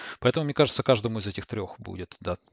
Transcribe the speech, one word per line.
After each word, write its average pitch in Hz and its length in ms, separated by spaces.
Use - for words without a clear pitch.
Поэтому, - 240
мне 143 100
кажется, - 280
каждому 110 360
из 98 80
этих - 180
трех - 340
будет, 92 420
да, 90 160